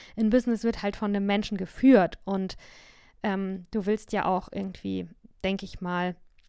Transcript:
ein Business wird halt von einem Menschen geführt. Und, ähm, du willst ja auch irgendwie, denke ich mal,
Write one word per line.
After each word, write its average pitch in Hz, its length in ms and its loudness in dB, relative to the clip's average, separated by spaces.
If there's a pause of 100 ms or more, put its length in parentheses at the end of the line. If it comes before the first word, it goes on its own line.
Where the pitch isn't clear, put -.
(180)
ein 220 120 2
Business 233 340 2
wird 233 200 -2
halt 202 140 -4
von 202 180 -2
einem 196 100 0
Menschen 208 320 0
geführt. 190 680 4
Und, 190 320 -4 (640)
ähm, 190 480 -2
du 202 140 -2
willst 214 260 -2
ja 208 140 0
auch 180 260 -2
irgendwie, 190 560 -6 (360)
denke 196 200 -2
ich - 160 -12
mal, 180 360 -2 (340)